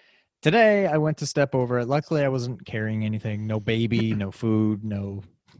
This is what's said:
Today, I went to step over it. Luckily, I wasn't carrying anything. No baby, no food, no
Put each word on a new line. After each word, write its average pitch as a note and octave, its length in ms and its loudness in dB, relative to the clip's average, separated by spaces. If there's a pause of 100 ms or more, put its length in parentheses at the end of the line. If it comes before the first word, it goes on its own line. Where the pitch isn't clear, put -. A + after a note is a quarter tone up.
(440)
Today, G#3 420 6
I D#3 120 0
went D3+ 200 0
to D3+ 80 -6
step C#3 300 0
over B2 240 0
it. A#2+ 80 -2
Luckily, D3 360 0
I C#3 60 2
wasn't B2+ 340 -4
carrying A2 420 -4
anything. G#2+ 420 -4
No A2 120 -2
baby, A2+ 540 0
no G2+ 160 -2
food, G#2+ 540 0
no G2+ 400 -6 (360)